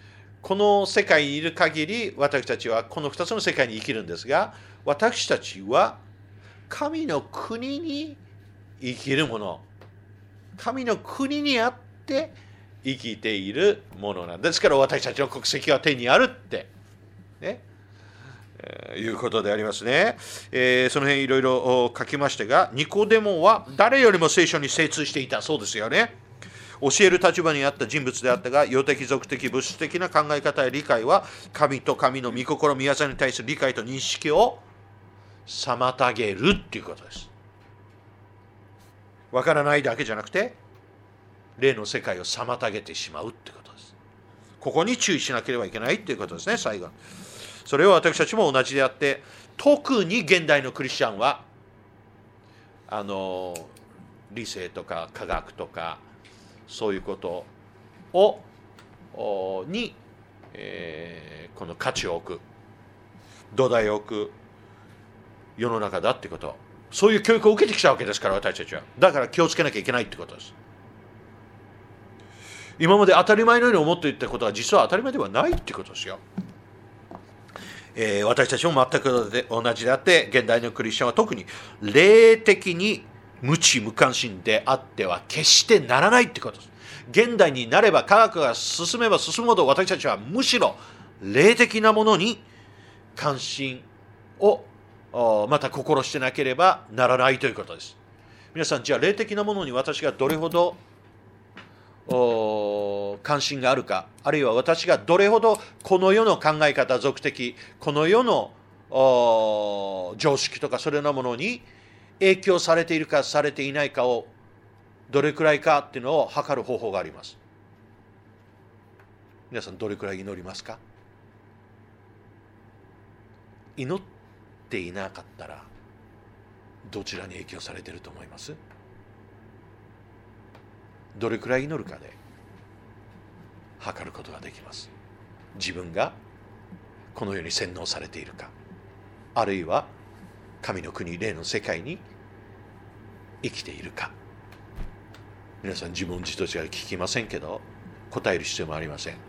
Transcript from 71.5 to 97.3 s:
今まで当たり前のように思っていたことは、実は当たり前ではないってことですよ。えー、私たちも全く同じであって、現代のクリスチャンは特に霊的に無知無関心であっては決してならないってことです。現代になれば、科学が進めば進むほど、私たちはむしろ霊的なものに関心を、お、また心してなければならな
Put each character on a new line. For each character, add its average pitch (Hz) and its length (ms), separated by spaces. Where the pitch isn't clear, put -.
今 170 180
ま 208 80
で 180 100
当 180 100
た 214 100
り 220 100
前 233 140
の 240 80
よ 240 60
う - 20
に 165 80
思 156 120
っ 170 60
て 160 80
い 127 60
た 113 140
こ 117 100
と 117 60
は、 104 80
実 117 240
は 131 80
当 - 60
た 180 60
り 220 60
前 269 80
で 269 80
は 196 100
な 208 200
い 349 40
っ - 40
て - 160
こ - 100
と - 100
で - 60
す - 80
よ。 95 140
え 107 240
ー、 104 40
私 123 240
た 127 80
ち 113 100
も 135 240
全 143 100
く 120 500
同 117 240
じ 113 100
で 123 60
あ 135 60
っ - 40
て、 170 280
現 120 180
代 117 140
の 117 100
ク 110 140
リ 110 80
ス - 60
チ - 40
ャ - 20
ン 120 40
は 117 40
特 110 220
に 98 120
霊 208 560
的 190 380
に 190 280
無 151 160
知 135 220
無 107 120
関 131 220
心 98 280
で 110 220
あ 131 100
っ - 100
て - 220
は 90 200
決 156 180
し - 220
て 208 140
な 123 200
ら 190 100
な 247 100
い 240 40
っ - 60
て - 100
こ 117 120
と - 60
で - 40
す。 - 80
現 233 260
代 170 160
に 123 160
な 156 120
れ 220 100
ば、 139 140
科 202 120
学 220 220
が 123 160
進 - 460
め 233 80
ば 180 100
進 - 260
む 233 60
ほ 214 60
ど、 160 100
私 139 220
た 180 100
ち 143 80
は 107 100
む 151 260
し 233 160
ろ 147 180
霊 143 340
的 233 240
な 220 120
も 220 120
の 214 120
に - 260
関 139 220
心 131 440
を、 202 260
お、 110 360
ま 143 100
た 131 100
心 139 340
し - 100
て 151 60
な 131 140
け 147 120
れ 131 100
ば 175 380
な 123 160
ら 127 100
な 127 120